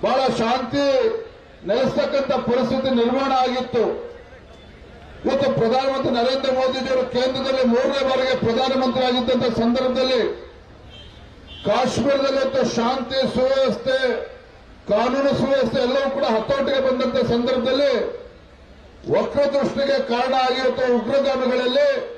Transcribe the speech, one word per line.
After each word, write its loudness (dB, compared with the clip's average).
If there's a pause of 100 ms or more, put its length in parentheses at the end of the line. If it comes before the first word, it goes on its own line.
ಬಹಳ 2 (180)
ಶಾಂತಿ 0 (800)
ನೆಲೆಸ್ತಕ್ಕಂಥ 0 (160)
ಪರಿಸ್ಥಿತಿ 0 (120)
ನಿರ್ಮಾಣ 0 (120)
ಆಗಿತ್ತು. -2 (1400)
ಇವತ್ತು 2 (120)
ಪ್ರಧಾನಮಂತ್ರಿ 0
ನರೇಂದ್ರ 0
ಮೋದಿಜಿಯವರು 0 (100)
ಕೇಂದ್ರದಲ್ಲಿ 0 (100)
ಮೂರನೇ 2
ಬಾರಿಗೆ 0 (120)
ಪ್ರಧಾನಮಂತ್ರಿ 0
ಆಗಿದ್ದಂಥ 0 (160)
ಸಂದರ್ಭದಲ್ಲಿ 2 (1500)
ಕಾಶ್ಮೀರದಲ್ಲಿ 0
ಇವತ್ತು 0 (140)
ಶಾಂತಿ -2 (160)
ಸುವ್ಯವಸ್ಥೆ, 0 (920)
ಕಾನೂನು 2
ಸುವ್ಯವಸ್ಥೆ 0
ಎಲ್ಲವೂ 0
ಕೂಡ 0 (100)
ಹತೋಟಿಗೆ 0
ಬಂದಂತ 0 (160)
ಸಂದರ್ಭದಲ್ಲಿ 2 (1200)
ವಕ್ರದೃಷ್ಟಿಗೆ 0 (140)
ಕಾರಣ 0 (140)
ಆಗಿರುತ್ತ 0 (160)
ಉಗ್ರಗಾಮಿಗಳಲ್ಲಿ 2 (280)